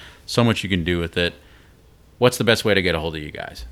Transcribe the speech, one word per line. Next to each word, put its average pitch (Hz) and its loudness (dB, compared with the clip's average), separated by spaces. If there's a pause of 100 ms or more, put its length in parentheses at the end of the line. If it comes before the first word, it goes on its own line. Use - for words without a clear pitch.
(260)
So - 2
much 113 2
you 98 -8
can 90 0
do 87 0
with 82 -6
it. 87 0 (880)
What's 123 4
the 120 -2
best 110 2
way 104 2
to 95 4
get 87 0
a 80 -2
hold 80 -4
of 78 -8
you 76 -10
guys? - -12